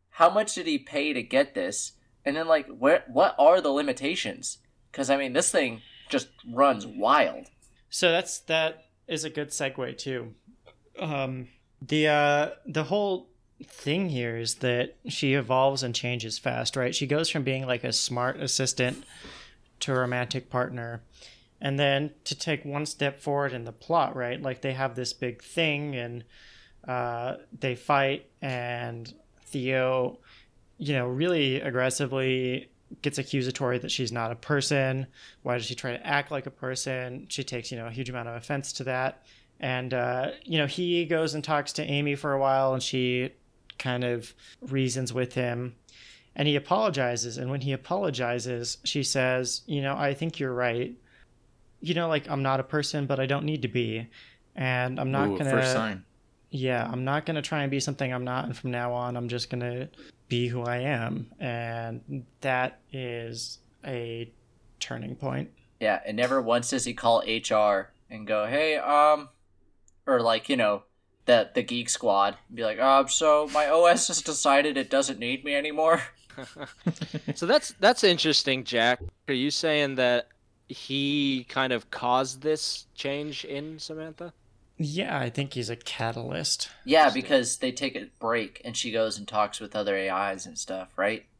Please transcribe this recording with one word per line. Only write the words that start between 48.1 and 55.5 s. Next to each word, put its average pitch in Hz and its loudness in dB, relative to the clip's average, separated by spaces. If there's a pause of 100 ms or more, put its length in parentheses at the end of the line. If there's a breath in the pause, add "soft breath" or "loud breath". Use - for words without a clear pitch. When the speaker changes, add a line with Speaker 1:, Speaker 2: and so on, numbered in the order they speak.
Speaker 2:
she - -2
says, 127 0
"You 143 -2
know, 139 -2
I 143 0
think 160 -4
you're 135 -2
right. 123 -2 (880 soft breath)
You 165 -2
know, 165 0
like, 151 0
I'm 139 -2
not 135 2
a 135 -2
person, 147 -2
but 135 0
I 135 2
don't 143 0
need 151 -2
to 135 -2
be. 117 -2 (480 soft breath)
And 127 0
I'm 131 0
not 135 2
Speaker 3:
Ooh, 95 -2
Speaker 2:
gonna 139 0